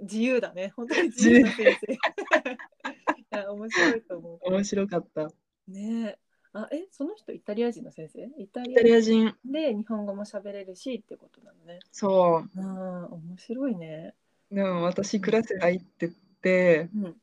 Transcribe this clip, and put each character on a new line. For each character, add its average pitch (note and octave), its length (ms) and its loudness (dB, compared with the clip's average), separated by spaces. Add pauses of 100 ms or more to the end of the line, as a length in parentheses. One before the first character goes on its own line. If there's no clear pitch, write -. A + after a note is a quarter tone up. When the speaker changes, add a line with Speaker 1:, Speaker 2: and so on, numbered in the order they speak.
Speaker 1:
自 G3+ 180 -6
由 B3 200 2
だ - 140 -4
ね。 F#3+ 220 -8
本 A#3+ 120 -10
当 D4+ 140 0
に E4+ 60 2
自 A3 220 4
由 A#3+ 120 12
な G#3+ 100 4
先 - 140 -2
生。 - 60 8
Speaker 2:
自 - 160 0
由。 - 100 -4
Speaker 1:
<laughs> - 1200 -4
い - 140 -20
や、 G3+ 200 -6
面 G#3 180 -10
白 C4 260 2
い A3+ 60 -4
と F3+ 160 -12
思 E3+ 180 -16
う。 E3+ 40 -20 (120)
Speaker 2:
面 G3 120 2
白 G3+ 240 -2
か F3 120 -4
っ E3+ 160 -8
た。 D#3 160 -4 (360)
Speaker 1:
ね G#3+ 380 -8
え。 G#3 140 -10 (340)
あ、 G#3+ 180 -10
え、 E4+ 200 -8
そ - 140 -10
の G4+ 100 -8
人 - 160 -18
イ - 80 -16
タ - 140 -10
リ A#3 120 -2
ア A#3+ 60 -2
人 A#3 120 -12
の - 80 -18
先 D#3+ 180 -16
生？ - 280 -18
イ G#3 100 -16
タ - 140 -12
リ B3 80 -10
ア - 40 -10
Speaker 2:
イ - 20 4
タ A#3 80 8
リ A3+ 100 10
ア A#3 80 8
人。 A3 320 4 (120)
Speaker 1:
で C#4 280 -2
日 G#3 140 -6
本 G#3+ 180 -6
語 G3+ 80 -6
も G3+ 120 -10
喋 G#3 260 -12
れ G3+ 120 -12
る F#3+ 120 -16
し C4 200 -8
っ G#3 80 -12
て - 120 -20
こ - 180 -20
と - 80 -20
な - 120 -20
の - 120 -20
ね。 F3 140 -20 (120)
Speaker 2:
そ F3+ 520 4 (120)
う。 F#3 40 -10
Speaker 1:
あ F#3 500 -10
ー、 - 40 -16
面 E3+ 240 -16
白 C4 320 -6
い A3 60 -4
ね。 D#3+ 380 -14 (380)
Speaker 2:
で G3+ 120 -2
も F3+ 200 -2
私、 F3+ 320 -2
Speaker 1:
う G#3 40 -2
ん。 - 40 -6
Speaker 2:
ク G3 80 -2
ラ A3 120 2
ス G3+ 140 -6
入 F3 180 2
っ F#3 60 -8
て - 300 -8 (300)
て、 F3+ 540 4
Speaker 1:
う G#3+ 40 -4
ん。 F3 240 -8